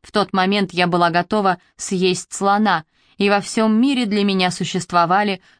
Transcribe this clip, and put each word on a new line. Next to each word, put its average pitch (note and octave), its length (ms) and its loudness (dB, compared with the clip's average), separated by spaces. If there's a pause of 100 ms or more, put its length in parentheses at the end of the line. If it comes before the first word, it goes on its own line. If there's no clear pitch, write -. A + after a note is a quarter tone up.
В - 100 -20
тот G3+ 220 -2
момент F#3+ 400 0
я F3+ 140 0
была F3 220 2
готова F3 480 0 (180)
съесть F3+ 560 -2
слона — G3 540 0 (320)
и G3+ 120 2
во G3+ 120 2
всем A3 380 0
мире B3+ 260 2
для G3+ 180 0
меня F#3 280 0
существовали F3+ 920 -2 (180)